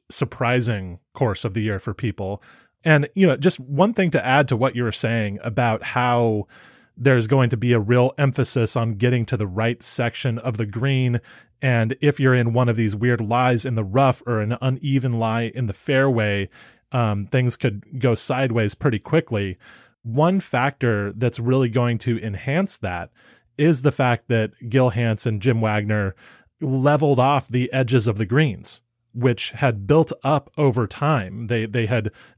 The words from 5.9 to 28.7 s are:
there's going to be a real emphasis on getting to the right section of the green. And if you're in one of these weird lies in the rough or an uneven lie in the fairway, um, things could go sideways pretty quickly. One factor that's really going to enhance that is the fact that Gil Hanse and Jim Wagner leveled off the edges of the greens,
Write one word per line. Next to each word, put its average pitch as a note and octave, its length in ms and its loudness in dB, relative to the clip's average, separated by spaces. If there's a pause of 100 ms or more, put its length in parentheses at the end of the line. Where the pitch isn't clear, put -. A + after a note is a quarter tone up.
there's B2 320 2
going B2 220 4
to A#2+ 80 0
be A#2+ 160 2
a A#2 60 4
real B2 380 4
emphasis C3 600 0
on A2+ 160 -2
getting A#2 320 0
to C3 100 -4
the G#2+ 120 -2
right A2 340 -4
section A#2+ 560 -4
of A#2 180 -4
the A2 120 -4
green. B2 520 0 (420)
And A#2+ 380 0
if D3 200 2
you're C3 160 4
in A#2 180 2
one A#2+ 160 2
of A2 80 0
these A2 180 0
weird A#2 240 0
lies A#2+ 460 2
in A#2+ 100 -4
the A2 80 -2
rough B2 420 2
or A#2 140 -2
an G#2+ 220 -2
uneven C3 580 0
lie A2+ 340 -2
in B2+ 120 -4
the G#2 80 -4
fairway, A2+ 760 0 (460)
um, G#2 320 0
things B2+ 320 0
could A2+ 420 -6
go B2 160 2
sideways A#2 600 0
pretty A#2 240 0
quickly. G2+ 580 -2 (460)
One D#3 360 0
factor A#2+ 720 -2
that's A#2+ 280 -2
really B2+ 300 2
going A#2+ 280 0
to A#2 240 -2
enhance C#3 560 -4
that F2 320 -8 (480)
is D3 240 2
the C#3 100 2
fact B2 360 0
that A2 240 0 (180)
Gil B2+ 220 4
Hanse A2 340 -2
and G#2+ 160 -2
Jim A2+ 200 0
Wagner G#2+ 540 -2 (460)
leveled C#3 580 2
off C#3 280 2
the B2 260 -2
edges B2 340 0
of G2+ 100 -2
the A2 80 -2
greens, A#2+ 560 -2 (320)